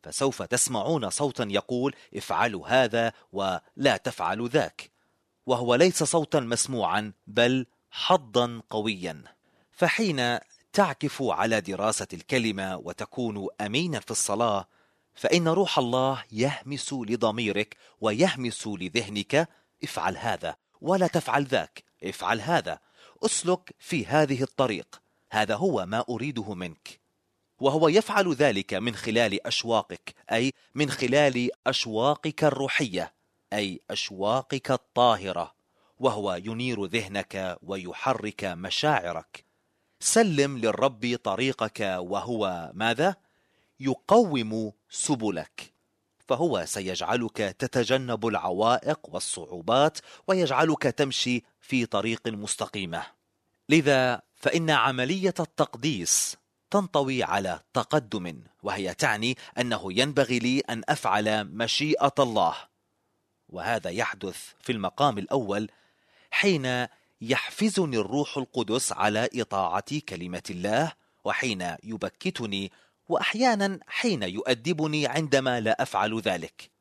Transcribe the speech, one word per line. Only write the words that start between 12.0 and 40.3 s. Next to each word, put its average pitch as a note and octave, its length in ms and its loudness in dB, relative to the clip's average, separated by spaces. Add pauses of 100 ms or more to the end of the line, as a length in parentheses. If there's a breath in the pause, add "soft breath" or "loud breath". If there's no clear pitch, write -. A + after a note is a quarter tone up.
الكلمة F#2+ 640 -2
وتكون G#2 720 -8 (140)
أمينا B2 400 -2
في - 100 -16
الصلاة، G#2+ 580 0 (460)
فإن E3 340 2
روح F3 300 2
الله B2+ 540 0
يهمس C3+ 600 -2
لضميرك A2 840 -2 (240 soft breath)
ويهمس A#2+ 680 0
لذهنك: G#2 840 -2 (360 soft breath)
"افعل F2+ 320 -2
هذا F#2 400 -4 (240)
ولا F#3 260 2
تفعل C#3+ 380 0
ذاك، A#2+ 400 -2 (200)
افعل F#2+ 360 -2
هذا، G2+ 380 -2 (460 soft breath)
اسلك - 540 0
في A#2+ 280 -4
هذه C#3 360 2
الطريق، A#2+ 580 -2 (300)
هذا G#2+ 240 2
هو B2 320 0
ما A2 220 -2
أريده A#2 460 -6
منك". F2 460 -12 (600)
وهو D3+ 280 4
يفعل G3 440 4
ذلك A#2+ 420 2
من G#2+ 200 -2
خلال G#2+ 520 0
أشواقك، - 680 -2 (180 soft breath)
أي B2 200 2 (220 soft breath)
من C#3 160 0
خلال B2+ 600 2 (160)
أشواقك C3 800 0
الروحية، B2+ 680 0 (400)
أي G2 280 -2 (100)
أشواقك G#2+ 800 -2
الطاهرة، G2 840 2 (460)
وهو G#2 340 0
ينير A2+ 500 -4
ذهنك F#2+ 800 -4
ويحرك G2+ 840 -4
مشاعرك. F2+ 1000 -4 (560)
سلم C#3+ 580 4